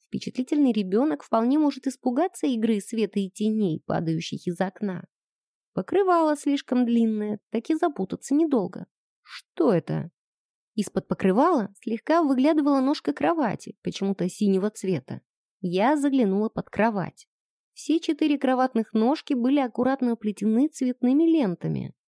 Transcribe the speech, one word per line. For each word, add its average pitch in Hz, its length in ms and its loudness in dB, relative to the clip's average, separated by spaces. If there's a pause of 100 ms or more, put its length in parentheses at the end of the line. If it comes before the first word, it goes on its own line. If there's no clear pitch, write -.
Впечатлительный 254 640 0
ребенок 220 500 0
вполне 240 360 0
может 285 280 0
испугаться 269 600 -2
игры 220 340 0
света 208 400 -4
и 190 80 -2
теней, 214 560 -2
падающих 165 640 -4
из 175 120 -4
окна. 190 460 -6 (720)
Покрывало 330 600 2
слишком 277 480 0
длинное, 220 560 0 (100)
так 226 200 -4
и 320 40 0
запутаться 294 600 -2
недолго. 285 520 0 (360)
Что - 500 -2
это? 160 380 -2 (640)
Из-под - 340 -4
покрывала 208 720 2
слегка 294 420 0
выглядывала 277 580 2
ножка - 340 0
кровати, 294 680 -2
почему-то 185 460 -4
синего 196 420 0
цвета. - 520 -6 (380)
Я 190 360 0
заглянула 233 540 2
под - 180 -8
кровать. 202 580 -4 (460)
Все 320 280 -2
четыре 294 380 0
кроватных 262 540 0
ножки 247 400 0
были 262 280 2
аккуратно 254 520 0
оплетены 220 560 0
цветными 262 560 0
лентами. 180 720 0 (120)